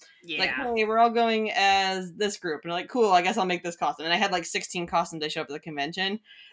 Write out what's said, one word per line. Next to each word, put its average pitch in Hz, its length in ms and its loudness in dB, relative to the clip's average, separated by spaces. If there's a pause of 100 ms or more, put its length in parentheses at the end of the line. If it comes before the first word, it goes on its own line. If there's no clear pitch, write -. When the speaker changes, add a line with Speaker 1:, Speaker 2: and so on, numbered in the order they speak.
(240)
Speaker 1:
Yeah. 156 160 -6
Speaker 2:
Like, 185 100 0
"Hey, 240 340 -2
we're 220 140 2
all 233 120 6
going 220 420 2
as 190 640 2
this 202 240 -2
group." 156 260 -6
And, 170 80 -6
like, 180 160 -4
"Cool, 220 240 4
I 175 100 8
guess 190 140 0
I'll 190 100 2
make 180 160 -2
this 170 140 -6
costume." 151 300 -2
And 170 60 0
I 175 40 4
had, 190 160 0
like, 175 120 -2
sixteen 180 440 -6
costumes 170 360 -2
I 156 40 -4
showed 156 140 -6
up - 80 -10
at - 40 -10
the 151 60 -10
convention. 170 580 -4 (340)